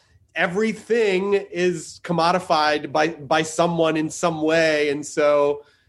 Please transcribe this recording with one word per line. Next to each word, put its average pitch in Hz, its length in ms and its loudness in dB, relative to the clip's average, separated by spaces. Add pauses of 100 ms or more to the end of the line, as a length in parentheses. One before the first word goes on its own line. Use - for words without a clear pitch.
(360)
everything 202 960 0
is 175 720 -4
commodified 160 880 0
by, 156 180 2
by 160 340 -2
someone 165 540 0
in 156 120 -2
some 165 320 -4
way. 156 480 2
And 147 160 -4
so 147 580 2 (240)